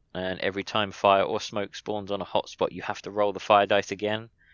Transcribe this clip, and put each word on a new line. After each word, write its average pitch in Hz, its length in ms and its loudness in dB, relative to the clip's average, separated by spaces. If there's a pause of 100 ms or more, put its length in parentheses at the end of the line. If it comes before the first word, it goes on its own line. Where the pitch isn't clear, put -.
(140)
and 92 260 -6
every 95 240 -2
time 104 280 -2
fire 98 320 4
or 104 180 -2
smoke 101 340 -8
spawns 104 360 -6
on 98 100 -4
a 87 40 -6
hotspot, - 460 -2
you 90 100 -10
have - 200 -8
to 95 100 -10
roll 104 220 0
the 92 60 -8
fire 101 260 6
dice 101 260 2
again. 104 380 -4 (240)